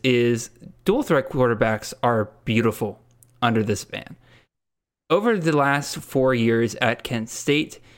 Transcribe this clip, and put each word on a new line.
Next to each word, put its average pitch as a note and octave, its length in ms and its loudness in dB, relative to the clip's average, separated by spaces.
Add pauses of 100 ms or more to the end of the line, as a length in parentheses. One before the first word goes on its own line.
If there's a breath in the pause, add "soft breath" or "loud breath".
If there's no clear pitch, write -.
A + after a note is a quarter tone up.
is A#2+ 480 0 (340)
dual B3 180 2
threat C#3+ 280 0
quarterbacks A#2 720 0
are A2+ 280 0 (140)
beautiful A2 560 0 (400)
under A#2 220 2
this - 300 -4
man. - 240 -12 (920 soft breath)
Over G#3 300 2
the D#3 180 0
last C#3+ 420 0
four C3 360 0
years A2+ 480 2
at A#2 200 0
Kent A2+ 280 -6
State, - 480 -2 (200 soft breath)